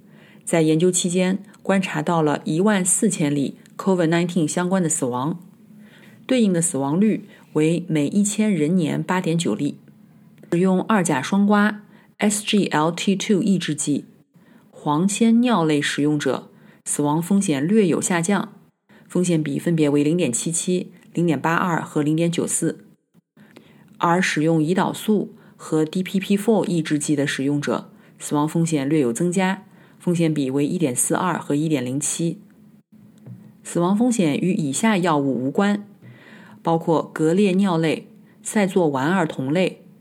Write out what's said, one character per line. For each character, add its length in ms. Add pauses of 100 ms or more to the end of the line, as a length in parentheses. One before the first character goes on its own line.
(460)
在 160
研 180
究 100
期 200
间 340 (180)
观 200
察 200
到 200
了 240
一 160
万 240
四 240
千 260
例 220 (180)
covid 320
nineteen 400
相 220
关 120
的 60
死 160
亡， 340 (880)
对 160
应 120
的 80
死 160
亡 240
率 260 (240)
为 380
每 180
一 160
千 260
人 240
年 300
八 160
点 180
九 160
例。 240 (760)
使 60
用 240
二 200
甲 180
双 240
胍 340 (380)
S 240
G 260
L 220
T 280
two 260
抑 160
制 160
剂、 300 (640)
黄 360
纤 360
尿 240
类 160
使 200
用 160
者 300 (380)
死 160
亡 200
风 200
险 260
略 180
有 160
下 200
降， 320 (560)
风 120
险 220
比 160
分 160
别 140
为 120
零 140
点 160
七 220
七、 400 (180)
零 140
点 120
八 160
二 280
和 200
零 140
点 160
九 160
四， 380 (1120)
而 220
使 220
用 180
胰 140
岛 180
素 440 (200)
和 300
D 160
P 180
P 160
four 300
抑 160
制 160
剂 180
的 120
使 160
用 180
者 300 (260)
死 180
亡 140
风 160
险 240
略 100
有 140
增 180
加， 320 (360)
风 140
险 200
比 160
为 160
一 120
点 160
四 220
二 240
和 160
一 140
点 160
零 140
七。 400 (1200)
死 160
亡 160
风 160
险 260
与 160
以 200
下 240
药 200
物 280
无 60
关， 360 (760)
包 180
括 340
格 200
列 180
尿 260
类、 320 (320)
赛 240
唑 240
烷 220
儿 160
酮 260
类 300 (180)